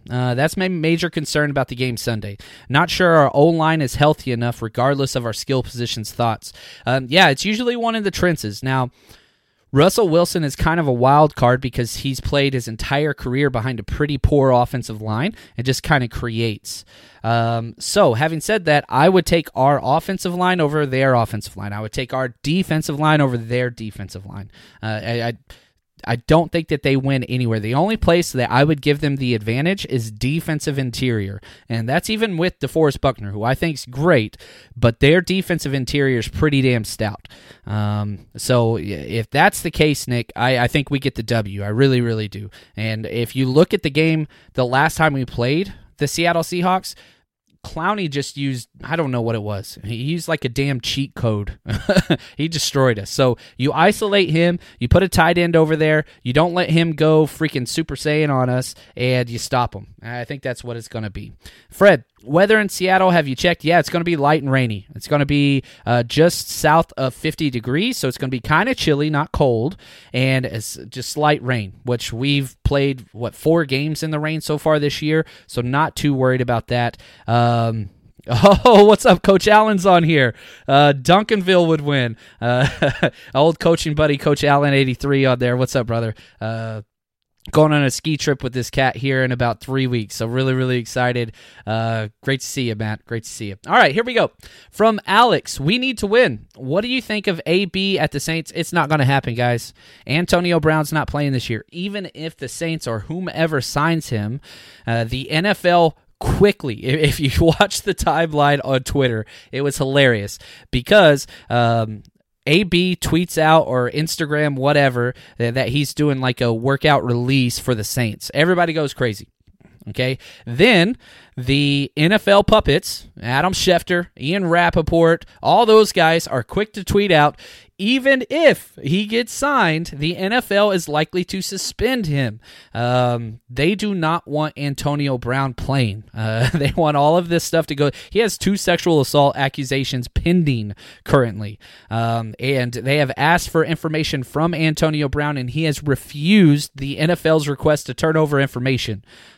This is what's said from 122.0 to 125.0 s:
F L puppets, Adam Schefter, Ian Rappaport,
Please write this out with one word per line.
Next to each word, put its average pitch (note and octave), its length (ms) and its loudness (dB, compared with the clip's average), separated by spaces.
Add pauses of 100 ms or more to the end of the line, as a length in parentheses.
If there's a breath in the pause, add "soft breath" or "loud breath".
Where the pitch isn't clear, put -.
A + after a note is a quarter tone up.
F G#3+ 160 0
L G3 140 6
puppets, - 640 0 (140)
Adam C#3+ 300 0
Schefter, F3 560 0 (100)
Ian F3+ 260 -4
Rappaport, E3 800 2 (180 soft breath)